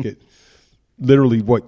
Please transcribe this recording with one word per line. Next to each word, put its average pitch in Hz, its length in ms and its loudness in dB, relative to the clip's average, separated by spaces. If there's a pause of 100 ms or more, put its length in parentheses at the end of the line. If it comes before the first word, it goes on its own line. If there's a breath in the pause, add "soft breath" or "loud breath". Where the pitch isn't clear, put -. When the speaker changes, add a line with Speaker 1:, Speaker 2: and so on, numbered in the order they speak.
Speaker 1:
it - 180 -12 (380 soft breath)
Speaker 2:
<laughs> - 400 -20
Speaker 1:
literally 127 420 2
what, 113 240 -2